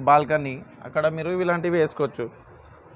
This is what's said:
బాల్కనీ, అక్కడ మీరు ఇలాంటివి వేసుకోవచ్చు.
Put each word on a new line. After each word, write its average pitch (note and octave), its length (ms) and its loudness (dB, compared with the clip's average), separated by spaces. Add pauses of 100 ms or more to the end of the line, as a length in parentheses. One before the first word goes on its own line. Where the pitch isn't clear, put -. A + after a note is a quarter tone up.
బాల్కనీ, D3 460 2 (340)
అక్కడ D#3 180 -2 (100)
మీరు E3 140 -6 (140)
ఇలాంటివి F3 380 0
వేసుకోవచ్చు. C#3 440 -2 (680)